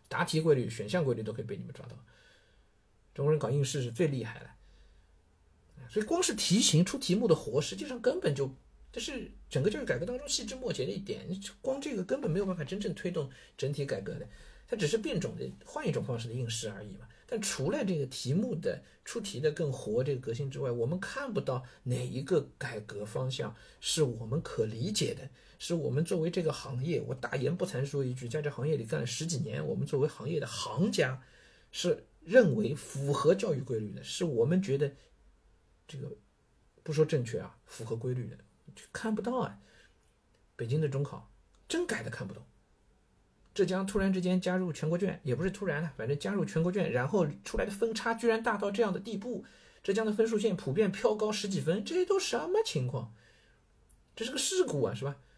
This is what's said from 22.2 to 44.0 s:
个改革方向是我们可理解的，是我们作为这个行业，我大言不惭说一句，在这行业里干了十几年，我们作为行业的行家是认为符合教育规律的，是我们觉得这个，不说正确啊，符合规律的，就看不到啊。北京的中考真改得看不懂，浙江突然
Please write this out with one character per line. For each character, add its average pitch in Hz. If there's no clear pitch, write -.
个 165
改 113
革 104
方 131
向 113
是 -
我 117
们 110
可 -
理 113
解 -
的， -
是 -
我 147
们 143
作 185
为 160
这 175
个 156
行 127
业， 160
我 127
大 127
言 139
不 -
惭 127
说 139
一 123
句， 123
在 151
这 147
行 127
业 156
里 117
干 143
了 131
十 151
几 165
年， 71
我 -
们 135
作 139
为 147
行 -
业 160
的 120
行 -
家 131
是 -
认 180
为 127
符 139
合 151
教 196
育 123
规 117
律 104
的， 127
是 -
我 120
们 175
觉 139
得 139
这 147
个， 127
不 160
说 151
正 147
确 113
啊， 90
符 -
合 113
规 127
律 120
的， -
就 -
看 220
不 214
到 240
啊。 -
北 117
京 143
的 151
中 139
考 -
真 349
改 208
得 117
看 -
不 -
懂， -
浙 196
江 185
突 196
然 190